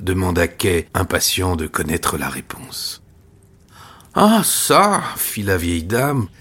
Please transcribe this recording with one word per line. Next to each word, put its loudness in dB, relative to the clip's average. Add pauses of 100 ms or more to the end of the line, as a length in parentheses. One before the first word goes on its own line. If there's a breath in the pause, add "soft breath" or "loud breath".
demanda 0
Kay, -2
impatient 0
de -4
connaître -4
la -4
réponse. « -12 (1120 loud breath)
Ah, 6
ça », 4 (140)
fit -6
la 2
vieille -2
dame, « 0 (140 soft breath)